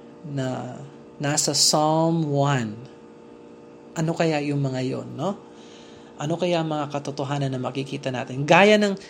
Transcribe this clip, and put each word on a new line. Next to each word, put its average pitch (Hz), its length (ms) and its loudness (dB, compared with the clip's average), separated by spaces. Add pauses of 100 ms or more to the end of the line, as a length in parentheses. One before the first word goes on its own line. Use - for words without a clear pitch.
(220)
na 127 560 -6 (400)
nasa 147 320 0
Psalm 156 800 2
one, 139 480 2 (1200)
ano 160 160 0
kaya 160 240 2
yung 143 240 0
mga 131 240 0
yon, 120 220 -6 (100)
no? 185 320 -6 (680)
Ano 151 160 -4
kaya 175 280 2
ang 160 80 -2
mga 147 200 -2
katotohanan 143 600 -2
na 127 120 -4
makikita 135 480 -6
natin? 127 320 -4
Gaya 180 320 8
ng 202 240 2 (120)